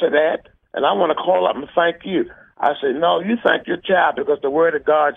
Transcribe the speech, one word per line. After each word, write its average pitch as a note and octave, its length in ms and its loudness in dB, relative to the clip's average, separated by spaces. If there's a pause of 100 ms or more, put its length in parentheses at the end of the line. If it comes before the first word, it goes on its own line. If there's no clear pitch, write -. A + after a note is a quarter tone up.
of D#3+ 100 2
that, D#3 360 0 (260)
and B2+ 120 -2
I F3 60 2
wanna F3 220 0
call F#3 320 0
up A2+ 100 0
and C#3+ 180 -10
thank E3+ 300 0
you." F3+ 260 -2 (280)
I C#3+ 220 0
said, B2 160 -2
"No, E3+ 240 2
you G#3+ 160 -2
thank - 300 -2
your F3 100 -4
child E3+ 400 0
because C#3+ 240 -2
the C#3 100 -2
word D#3+ 240 2
of C#3+ 100 -6
God D3+ 320 2